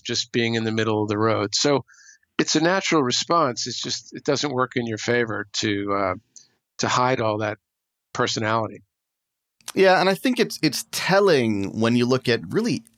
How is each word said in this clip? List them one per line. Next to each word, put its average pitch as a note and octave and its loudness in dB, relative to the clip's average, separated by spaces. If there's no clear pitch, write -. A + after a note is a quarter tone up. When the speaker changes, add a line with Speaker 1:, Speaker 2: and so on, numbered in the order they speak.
Speaker 1:
just - -4
being A#2 0
in A2+ 0
the A2+ -2
middle A2 0
of G#2 -4
the G#2+ 0
road. G#2 0
So C#3+ 0
it's - 0
a D#3 4
natural E3+ 2
response. C3 0
It's A#2+ -8
just, - -8
it - -14
doesn't C3 -2
work B2+ -2
in A#2 -2
your A2 -6
favor A2 -2
to, G2+ -2
uh, G2 -2
to A#2+ 0
hide B2+ 0
all G#2+ -2
that G#2+ -4
personality. A2 -2
Speaker 2:
Yeah, F#3 6
and F#3 2
I G3 2
think B3+ -2
it's, - 0
it's - -2
telling B2 2
when A#2 4
you A#2+ 4
look B2+ 0
at A#2 2
really F#3+ -2